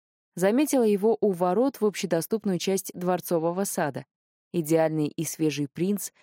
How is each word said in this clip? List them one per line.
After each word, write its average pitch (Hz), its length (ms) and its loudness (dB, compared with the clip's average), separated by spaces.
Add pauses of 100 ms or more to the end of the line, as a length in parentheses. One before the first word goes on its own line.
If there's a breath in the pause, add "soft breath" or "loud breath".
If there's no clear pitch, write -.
(360)
Заметила 247 480 2
его 208 360 2
у 208 120 2
ворот 185 480 0
в 208 40 2
общедоступную 185 760 -2
часть - 360 -4
дворцового 175 720 -2
сада. 143 420 -4 (460)
Идеальный 156 560 2
и - 160 -6
свежий 147 440 -2
принц 190 420 -4 (120)